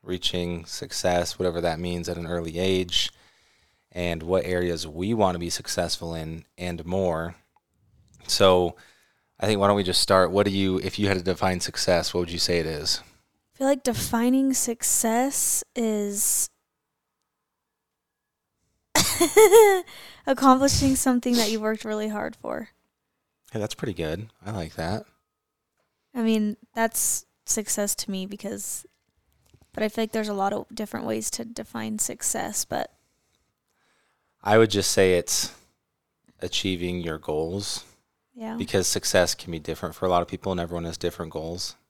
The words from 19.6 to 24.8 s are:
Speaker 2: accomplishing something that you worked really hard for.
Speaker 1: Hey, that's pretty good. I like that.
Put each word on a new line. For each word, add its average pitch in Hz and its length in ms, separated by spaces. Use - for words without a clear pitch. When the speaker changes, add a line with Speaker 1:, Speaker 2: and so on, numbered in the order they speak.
Speaker 2:
accomplishing 269 680
something 247 400
that 220 160
you 220 80
worked 214 260
really 214 240
hard 208 260
for. - 340
Speaker 1:
Hey, 113 80
that's 104 160
pretty - 180
good. 87 360
I 101 60
like 87 240
that. 180 300